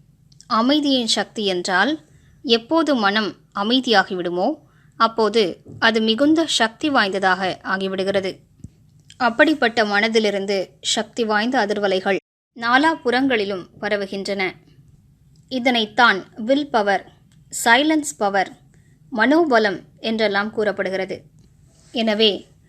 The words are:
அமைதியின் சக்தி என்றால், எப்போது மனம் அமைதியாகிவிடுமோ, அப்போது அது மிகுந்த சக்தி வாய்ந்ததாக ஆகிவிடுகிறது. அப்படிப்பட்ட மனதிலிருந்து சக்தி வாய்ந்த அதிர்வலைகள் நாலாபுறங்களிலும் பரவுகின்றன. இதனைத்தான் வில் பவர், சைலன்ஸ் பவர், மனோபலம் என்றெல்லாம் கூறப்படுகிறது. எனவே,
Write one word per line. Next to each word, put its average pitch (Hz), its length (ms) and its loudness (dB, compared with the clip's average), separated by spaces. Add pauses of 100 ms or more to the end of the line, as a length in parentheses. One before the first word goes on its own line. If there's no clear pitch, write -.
(460)
அமைதியின் 262 600 0
சக்தி 214 380 -4
என்றால், 190 600 0 (380)
எப்போது 285 520 2
மனம் 208 420 0 (180)
அமைதியாகிவிடுமோ, 202 1080 0 (320)
அப்போது 220 680 0 (160)
அது 226 220 2
மிகுந்த 285 460 2
சக்தி 233 440 -2
வாய்ந்ததாக 190 720 0
ஆகிவிடுகிறது. 190 760 -4 (800)
அப்படிப்பட்ட 240 680 2
மனதிலிருந்து 202 840 0 (100)
சக்தி - 440 -4
வாய்ந்த 214 420 0
அதிர்வலைகள் 196 500 -2 (440)
நாலாபுறங்களிலும் 247 1080 0 (140)
பரவுகின்றன. 196 720 -4 (960)
இதனைத்தான் 233 880 0
வில் 277 340 -2
பவர், 202 420 -2 (520)
சைலன்ஸ் 294 520 2
பவர், 196 400 -2 (560)
மனோபலம் 233 680 2 (180)
என்றெல்லாம் 214 500 -2
கூறப்படுகிறது. 190 720 -4 (720)
எனவே, 220 540 0 (220)